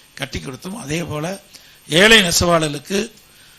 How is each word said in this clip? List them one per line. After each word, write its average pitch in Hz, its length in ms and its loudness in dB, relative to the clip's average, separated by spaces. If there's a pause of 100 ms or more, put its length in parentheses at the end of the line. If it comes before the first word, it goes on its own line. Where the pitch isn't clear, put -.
(200)
கட்டி - 200 -8
கொடுத்தோம். 170 440 -12
அதே 151 160 -4 (120)
போல 151 140 -6 (760)
ஏழை 220 260 8
நெசவாளர்களுக்கு 165 720 0 (600)